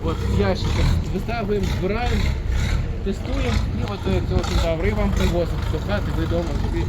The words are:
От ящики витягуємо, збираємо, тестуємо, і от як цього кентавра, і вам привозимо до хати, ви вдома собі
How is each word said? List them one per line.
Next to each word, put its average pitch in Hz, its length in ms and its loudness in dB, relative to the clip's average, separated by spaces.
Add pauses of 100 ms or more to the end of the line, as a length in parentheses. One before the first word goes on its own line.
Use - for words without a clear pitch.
От 165 120 0 (240)
ящики - 440 2 (300)
витягуємо, 202 520 -2 (140)
збираємо, 233 420 0 (840)
тестуємо, 247 560 -2 (200)
і - 40 0
от 202 160 -4 (160)
як 175 140 0
цього 180 200 2
кентавра, 165 380 2
і 208 40 2
вам 208 180 2
привозимо 175 500 2 (120)
до 156 160 0
хати, 196 300 0
ви 160 80 0
вдома 165 260 0 (120)
собі 165 260 0